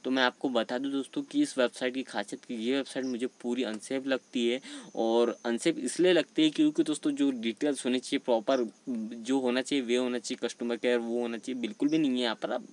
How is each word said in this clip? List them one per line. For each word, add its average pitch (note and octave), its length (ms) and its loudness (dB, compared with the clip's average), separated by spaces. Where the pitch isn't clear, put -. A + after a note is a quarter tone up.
तो C3 80 -2
मैं C3 120 4
आपको B2+ 260 2
बता A#2+ 280 0
दूं C#3 140 -4
दोस्तों C#3 300 -4
कि C#3+ 200 -2
इस C#3+ 160 -2
वेबसाइट B2+ 360 0
की C3 100 -4
खासियत G2+ 420 -8
कि B2 80 -8
ये A#2+ 220 -2
वेबसाइट C3 300 -4
मुझे B2+ 220 -4
पूरी B2 360 -4
अनसेफ A#2 440 -6
लगती B2+ 400 -2
है। B2+ 140 0
और A2+ 500 2
अनसेफ A#2+ 320 0
इसलिए F3 360 4
लगती D#3 300 2
है D#3 60 6
क्योंकि D3+ 340 4
दोस्तों, D3+ 280 -2
जो C#3 200 2
डिटेल्स B2 540 -2
होने B2+ 140 2
चाहिए C3+ 200 -2
प्रॉपर, A#2+ 520 0
जो A#2+ 240 0
होना B2+ 220 0
चाहिए C3+ 240 -2
वे A#2+ 100 0
होना B2 240 0
चाहिए, - 280 -6
कस्टमर A#2+ 280 -4
केयर B2 220 2
वो A#2 240 -2
होना A#2 160 -4
चाहिए, B2+ 240 -6
बिल्कुल A#2 280 0
भी D#3 80 2
नहीं D3 140 2
है B2+ 60 0
यहाँ A#2 180 0
पर, - 160 -6
आप A#2 220 -4